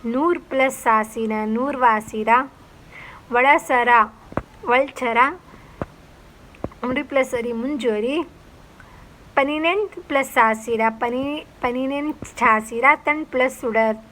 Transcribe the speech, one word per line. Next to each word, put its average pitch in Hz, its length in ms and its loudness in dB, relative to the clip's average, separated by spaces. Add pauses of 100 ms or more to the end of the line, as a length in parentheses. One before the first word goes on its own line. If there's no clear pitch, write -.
ನೂರ್ 302 340 0
ಪ್ಲಸ್ 269 400 -2
ಸಾಸಿರ, 220 520 0 (140)
ನೂರ್ 254 320 -2
ವಾಸಿರ. 220 500 0 (1080)
ಒಳಸರ, 254 540 4 (760)
ವಳ್ಚರ. 247 520 0 (1700)
ಮುಡಿ 254 200 -2
ಪ್ಲಸ್ 262 300 -2
ಅರಿ, 233 200 -4
ಮುಂಜೋರಿ. 247 680 -2 (1120)
ಪನಿನೆಂಟ್ 320 720 0
ಪ್ಲಸ್ 269 240 -2
ಸಾಸಿರ, 220 580 2
ಪನಿ-, 262 560 -6 (160)
ಪನಿನೆಂಟ್ 269 640 -4
ಚಾಸಿರ. 226 600 0 (100)
ತಣ್ 302 300 -4
ಪ್ಲಸ್ 262 400 -2
ಉಡರ್ 220 320 0 (140)